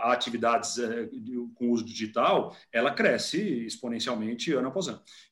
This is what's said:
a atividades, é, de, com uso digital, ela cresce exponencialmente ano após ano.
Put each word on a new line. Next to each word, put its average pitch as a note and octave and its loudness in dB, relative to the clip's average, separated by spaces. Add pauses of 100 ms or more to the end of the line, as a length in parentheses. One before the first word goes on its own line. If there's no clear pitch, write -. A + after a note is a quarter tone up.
a B2 6
atividades, A#2 2
é, A#2 -2
de, B2 -8 (180)
com A#2+ 0
uso A2+ 2
digital, A#2 0 (160)
ela A#2 4
cresce D3+ 0
exponencialmente A#2 -4
ano C3 2
após F3 -2
ano. A2 -10 (320)